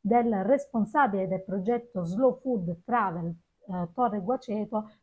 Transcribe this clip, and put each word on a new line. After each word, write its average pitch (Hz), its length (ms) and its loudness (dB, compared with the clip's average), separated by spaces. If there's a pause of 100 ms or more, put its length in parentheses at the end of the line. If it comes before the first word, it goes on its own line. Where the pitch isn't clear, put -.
del 233 420 2
responsabile 220 840 2
del 190 160 -2
progetto 202 580 -4
Slow 247 380 2
Food 175 440 -4
Travel, 190 420 0
eh, 175 680 -8
Torre 214 280 0
Guaceto, 214 720 -4 (120)